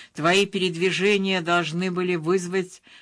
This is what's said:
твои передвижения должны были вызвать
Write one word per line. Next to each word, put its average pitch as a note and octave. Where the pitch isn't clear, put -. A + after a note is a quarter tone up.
твои F3+
передвижения F#3
должны F3
были F3+
вызвать F3+